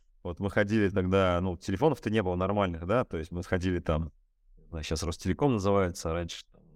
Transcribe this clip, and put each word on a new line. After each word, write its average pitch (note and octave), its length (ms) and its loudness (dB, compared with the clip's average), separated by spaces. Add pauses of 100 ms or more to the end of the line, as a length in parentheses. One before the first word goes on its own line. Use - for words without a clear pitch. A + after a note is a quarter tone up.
(240)
Вот F2 160 -8
мы G2 100 -2
ходили G#2 400 4
тогда, F#2 520 4
ну, F2+ 160 -2
телефонов-то A#2+ 520 0
не G#2+ 140 2
было F2+ 120 -2
нормальных, F#2 500 0
да, A2+ 180 2
то F2+ 140 -6
есть D#2 140 -8
мы F2 120 -6
ходили F2+ 360 0
там, D#2+ 320 -2 (600)
ну, D#2+ 100 -8
щас D#2 220 -4
Ростелеком F#2+ 500 0
называется, F#2+ 600 0
раньше E2+ 400 -8
там - 80 -20 (140)